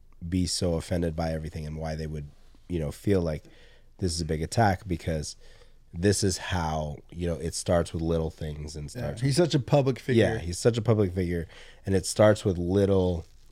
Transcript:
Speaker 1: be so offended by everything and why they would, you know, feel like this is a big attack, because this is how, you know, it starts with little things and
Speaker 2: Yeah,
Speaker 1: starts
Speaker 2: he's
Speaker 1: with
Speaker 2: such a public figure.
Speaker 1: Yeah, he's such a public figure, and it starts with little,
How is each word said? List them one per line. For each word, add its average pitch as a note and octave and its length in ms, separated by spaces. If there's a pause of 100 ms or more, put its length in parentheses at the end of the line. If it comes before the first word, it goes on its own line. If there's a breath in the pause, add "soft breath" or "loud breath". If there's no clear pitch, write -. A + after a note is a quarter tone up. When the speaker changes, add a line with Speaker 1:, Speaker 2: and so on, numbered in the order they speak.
(280)
Speaker 1:
be F2+ 180
so F2 280
offended E2 420
by E2 160
everything D#2 340
and D#2 100
why D#2+ 180
they D#2 120
would, D2+ 220 (400)
you F2 100
know, D2+ 140
feel G2 280
like D#2+ 240 (540 soft breath)
this F2+ 160
is E2 60
a E2 40
big D#2 180
attack, G2 440
because D#2+ 500 (560 soft breath)
this F#2+ 300
is F#2+ 160
how, D#2 580 (140)
you F2 160
know, E2+ 100
it D#2+ 180
starts E2+ 380
with E2 100
little D#2+ 280
things D2+ 460
and D2 80 (100)
Speaker 2:
Yeah, - 60
Speaker 1:
starts G2 220
Speaker 2:
he's C3+ 160
Speaker 1:
with F3 100
Speaker 2:
such - 60
a D3+ 100
public C3 340
figure. A2+ 360
Speaker 1:
Yeah, - 40
he's F2 200
such A#2 200
a A2+ 40
public G#2 320
figure, F2 340 (380 loud breath)
and F#2+ 80
it F#2 120
starts G#2+ 380
with F#2 140
little, F#2 680 (280)